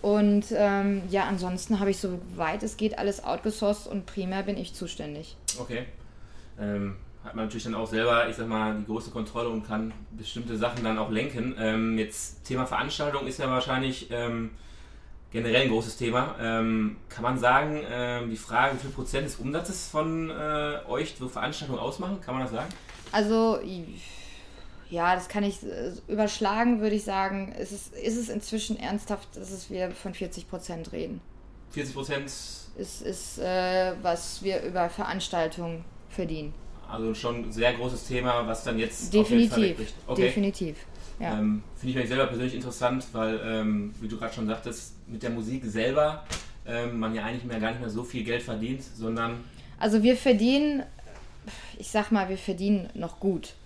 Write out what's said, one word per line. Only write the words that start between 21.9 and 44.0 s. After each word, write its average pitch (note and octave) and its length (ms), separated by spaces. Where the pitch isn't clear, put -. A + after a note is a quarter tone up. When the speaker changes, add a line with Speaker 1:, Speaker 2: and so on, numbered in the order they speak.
Speaker 2:
Kann B2+ 140
man C3 80
das A2+ 80
sagen? B2 180
Speaker 1:
Also, A3 520
i-, F3+ 360
ja, E3+ 240
das F3+ 120
kann G#3 160
ich, G3+ 200
äh, A#2 300
überschlagen, G#3+ 720
würde G#3+ 160
ich G3+ 100
sagen. G3 480
Ist - 180
es, G3+ 160
ist - 300
es A#3 120
inzwischen G#3+ 500
ernsthaft, G3+ 560
dass F#3+ 140
es G3 220
wir F#3 180
von F3+ 240
vierzig F3 340
Prozent E3+ 440
reden? E3 300
Speaker 2:
Vierzig C3+ 240
Prozent? C#3 320
Speaker 1:
Es - 720
ist, - 380
äh, F#3 540
was E3+ 400
wir F#3+ 180
über F3 300
Veranstaltungen E3+ 920
verdienen. D#3 460
Speaker 2:
Also A2 280
schon A#2 300
ein A2 60
sehr A#2 220
großes B2 320
Thema, B2 400
was A2+ 180
dann A2 140
jetzt A2+ 300
auf G#3+ 240
jeden A#3 180
Fall A3 100
Speaker 1:
Definitiv. G3 100
Speaker 2:
wegbricht. D#3 260
Okay. C3 160
Speaker 1:
Definitiv, - 560
ja. - 140
Speaker 2:
Ähm, G#2+ 300
finde B2+ 180
ich - 20
mich B2 120
selber C3 200
persönlich B2+ 260
interessant, B2+ 580
weil, A2 320
ähm, G#2+ 560
wie A2+ 80